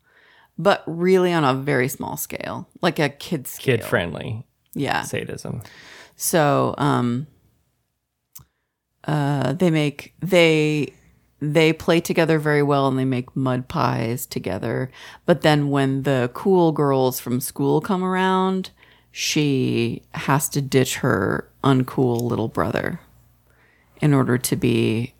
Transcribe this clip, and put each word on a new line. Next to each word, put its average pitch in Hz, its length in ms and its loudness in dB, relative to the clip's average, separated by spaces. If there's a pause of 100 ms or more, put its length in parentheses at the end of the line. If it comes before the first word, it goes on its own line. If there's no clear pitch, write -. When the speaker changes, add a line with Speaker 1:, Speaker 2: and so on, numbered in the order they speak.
(560)
Speaker 1:
but 190 300 2
really 180 480 2
on 160 100 2
a 131 80 4
very 135 360 0
small - 280 -10
scale, - 500 -10 (140)
like - 180 0
a 151 120 2
kid - 360 -8
scale. - 300 0
Speaker 2:
Kid-friendly 110 720 -4 (260)
Speaker 1:
Yeah. - 300 -4
Speaker 2:
sadism. - 580 -10 (560)
Speaker 1:
So, 139 640 2
um, 127 480 0 (1800)
uh, 143 480 -2
they 180 180 2
make, 151 500 -2
they, 156 760 2 (500)
they 160 280 4
play 165 280 0
together 165 380 2
very 147 240 2
well 139 240 2
and 131 100 0
they 131 80 0
make 127 300 -4
mud 127 320 -2
pies 127 600 -2
together. 123 640 -6 (340)
But - 140 2
then 147 300 2
when 135 340 0
the 127 300 0
cool 180 360 2
girls 135 480 2
from 123 220 -4
school 139 400 0
come 185 240 -2
around, 185 640 0 (400)
she 127 1000 0
has 147 380 0
to 143 120 -4
ditch 131 360 0
her 110 520 0 (140)
uncool 127 580 2
little 113 240 -2
brother 92 540 -2 (1000)
in 147 140 4
order 127 240 2
to - 160 -4
be, 117 640 0